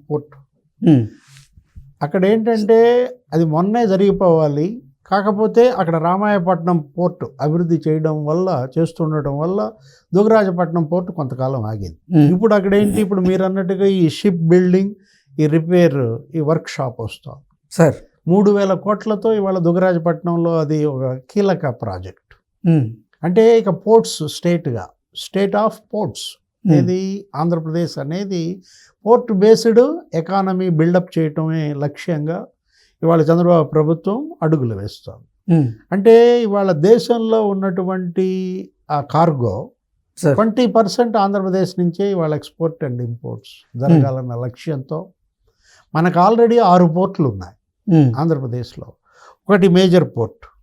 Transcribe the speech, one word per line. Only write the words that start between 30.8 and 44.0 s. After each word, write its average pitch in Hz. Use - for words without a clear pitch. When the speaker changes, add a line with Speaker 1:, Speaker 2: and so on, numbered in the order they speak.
Speaker 1:
చేయటమే 160
లక్ష్యంగా 151
ఇవాళ 165
చంద్రబాబు 165
ప్రభుత్వం 190
అడుగులు 139
వేస్తోంది. -
Speaker 2:
Hmm. 139
Speaker 1:
అంటే 233
ఇవాళ 196
దేశంలో 220
ఉన్నటువంటి 185
ఆ 147
కార్గో 139
Speaker 2:
సార్. 147
Speaker 1:
ట్వంటీ 220
పర్సెంట్ 226
ఆంధ్రప్రదేశ్ 190
నుంచే 180
ఇవాళ 160
export 160
and 120
imports 120
Speaker 2:
Hmm. -
Speaker 1:
జరగాలన్న 131